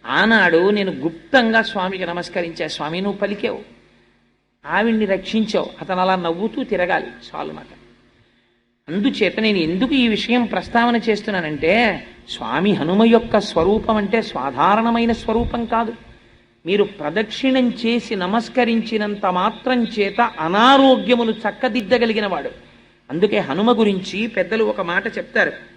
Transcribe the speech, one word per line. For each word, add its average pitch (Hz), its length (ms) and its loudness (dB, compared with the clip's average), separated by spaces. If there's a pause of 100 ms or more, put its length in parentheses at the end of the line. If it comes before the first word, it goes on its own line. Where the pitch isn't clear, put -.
ఆనాడు 180 640 4
నేను 196 220 0
గుప్తంగా 220 680 0
స్వామికి 190 440 -4
నమస్కరించా. 170 600 -6
"స్వామి, 156 340 -6
నువ్వు 196 180 -4
పలికావు, 202 400 -4 (1040)
ఆవిడ్ని 214 400 0
రక్షించావు." 196 640 -2 (120)
అతను 180 200 -4
అలా 190 140 2
నవ్వుతూ 185 480 -4
తిరగాలి 180 420 -2
చాలు 156 480 -12
మాట. 151 140 -16 (1200)
అందుచేత 214 500 0
నేను 220 180 2
ఎందుకు 185 360 0
ఈ 254 140 4
విషయం 226 380 0
ప్రస్తావన 233 500 0
చేస్తున్నానంటే, 196 1080 0 (260)
స్వామి 156 440 0
హనుమ 185 320 2
యొక్క 226 340 4
స్వరూపం 196 560 0
అంటే 208 260 0
సాధారణమైన 208 920 0
స్వరూపం 233 540 -2
కాదు. 233 280 -2 (720)
మీరు 202 180 2
ప్రదక్షిణం 220 840 0
చేసి 226 460 -2
నమస్కరించినంత 214 1120 -2
మాత్రం 226 580 0
చేత 202 380 -2
అనారోగ్యమును 233 1120 4
చక్కదిద్దగలిగిన 220 960 -2
వాడు. 147 220 -6 (640)
అందుకే 202 260 2
హనుమ 202 420 2
గురించి 202 480 0
పెద్దలు 214 360 -2
ఒక 208 180 -2
మాట 185 260 -2
చెప్తారు. 185 440 -2 (260)